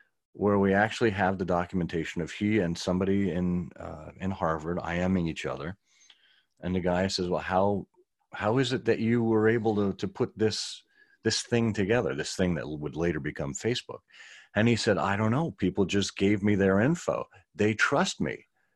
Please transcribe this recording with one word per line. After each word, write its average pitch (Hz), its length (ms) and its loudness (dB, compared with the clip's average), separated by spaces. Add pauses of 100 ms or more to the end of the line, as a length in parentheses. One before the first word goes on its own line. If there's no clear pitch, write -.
(340)
where 101 260 2
we 98 140 4
actually 107 380 2
have 95 260 0
the 92 80 -4
documentation 87 760 -2
of 78 100 -8
he 104 280 0
and 85 180 0
somebody 95 540 0
in, 90 380 -2 (100)
uh, 80 300 -12 (100)
in 95 120 -4
Harvard 82 500 -4
I 85 160 -4
M 92 180 2
ing 87 120 0
each - 180 -6
other. 69 320 -8 (840)
And 90 140 -2
the 92 40 0
guy 90 280 2
says, 90 220 -2
"Well, 82 100 -2
how, 92 480 0 (460)
how 110 240 0
is 127 160 0
it 107 120 -4
that 113 140 2
you 117 240 2
were 110 240 4
able 110 280 2
to, 101 180 2
to 95 140 -6
put - 300 -4
this, - 460 -2 (400)
this - 180 0
thing 117 320 2
together, 98 420 0
this - 200 -6
thing 90 200 2
that 64 120 -6
would 73 280 -8
later 80 240 0
become 71 340 -6
Facebook?" - 460 -6 (560)
And 107 120 4
he 117 80 6
said, 104 220 2
"I 95 180 0
don't 110 160 0
know. 156 200 0
People 95 340 0
just 98 320 -2
gave 98 260 2
me 104 120 4
their 98 240 4
info. 113 460 0 (300)
They 107 180 2
trust - 460 0
me." 67 280 -6 (280)